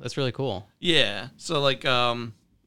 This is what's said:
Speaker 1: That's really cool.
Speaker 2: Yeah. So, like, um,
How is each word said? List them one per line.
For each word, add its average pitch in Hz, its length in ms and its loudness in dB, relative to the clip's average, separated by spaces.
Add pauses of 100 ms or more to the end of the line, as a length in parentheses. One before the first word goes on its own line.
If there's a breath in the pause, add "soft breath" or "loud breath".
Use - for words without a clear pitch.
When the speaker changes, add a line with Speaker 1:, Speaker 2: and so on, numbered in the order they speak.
Speaker 1:
That's 131 160 -10
really 131 140 -2
cool. 107 360 -6 (120)
Speaker 2:
Yeah. 123 580 2
So, 151 240 -2
like, 135 240 2
um, 120 480 0 (340)